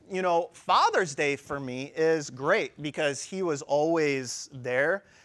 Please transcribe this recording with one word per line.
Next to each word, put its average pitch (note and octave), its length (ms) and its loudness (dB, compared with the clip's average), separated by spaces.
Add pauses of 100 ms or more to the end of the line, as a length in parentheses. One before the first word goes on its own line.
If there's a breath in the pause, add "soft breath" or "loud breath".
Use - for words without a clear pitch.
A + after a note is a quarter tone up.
you F#3 140 -4
know, F3 320 2
Father's A3 600 2
Day C#3+ 200 2
for C#3+ 240 -8
me C3 360 -8
is D#3+ 340 2
great C#3+ 500 -2
because D3 440 -2
he F#3+ 180 -8
was D#3 220 -2
always D3 880 0
there. C3+ 520 -2 (220 soft breath)